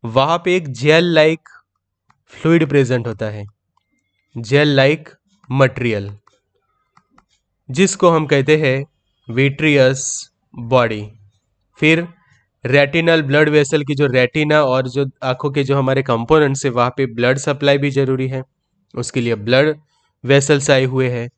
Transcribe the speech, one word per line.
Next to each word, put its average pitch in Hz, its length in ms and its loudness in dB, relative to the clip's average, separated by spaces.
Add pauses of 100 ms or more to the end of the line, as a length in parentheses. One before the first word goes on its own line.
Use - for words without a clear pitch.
वहाँ 139 420 0
पे 180 100 0
एक 170 180 -4
जेल 156 400 2
लाइक 160 360 2 (840)
फ्लूइड 160 360 2
प्रेजेंट 127 380 0
होता 110 180 -8
है, 104 200 -10 (880)
जेल 131 320 0
लाइक 143 420 2 (400)
मटेरियल, 120 640 0 (1600)
जिसको 180 400 2
हम 160 160 2
कहते 147 320 2
हैं 139 260 0 (440)
vitreous 135 800 2 (500)
बॉडी। 113 520 -2 (720)
फिर 165 280 2 (580)
रेटिनल 156 560 2
ब्लड 147 280 0
वेसल, 147 340 0
की 139 120 -4
जो 139 120 0
रेटिना 151 560 0
और 131 240 -2
जो 135 180 -4 (180)
आंखों 131 280 -4
के 143 120 -2
जो 139 140 -2
हमारे 135 260 0
कंपोनेंट्स 135 640 0
है 131 60 0
वहाँ 120 260 -2
पे 135 80 -2
ब्लड 120 320 -2
सप्लाई 139 400 -2
भी 143 140 -2
जरूरी 131 360 -2
है, 131 140 -8 (520)
उसके 120 280 -6
लिए 117 140 -2
ब्लड 131 420 0 (460)
वेसल्स 139 460 2
आए 131 160 4
हुए 131 240 -2
हैं। 123 280 -8